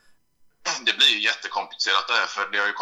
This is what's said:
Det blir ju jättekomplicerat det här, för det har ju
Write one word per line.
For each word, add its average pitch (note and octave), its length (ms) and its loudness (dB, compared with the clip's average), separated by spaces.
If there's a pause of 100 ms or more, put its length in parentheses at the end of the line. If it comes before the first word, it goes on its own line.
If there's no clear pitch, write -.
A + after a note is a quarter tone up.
(880)
Det A2 120 0
blir - 180 6
ju G#2 40 -4 (100)
jättekomplicerat G2 800 -2
det A#2+ 120 0
här, F#2+ 60 0
för G2+ 260 -4
det G#2 60 0
har G2+ 80 2
ju G2+ 160 0